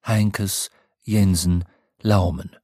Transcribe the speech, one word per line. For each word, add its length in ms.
Heinkes, 640
Jensen, 600
Laumen. 640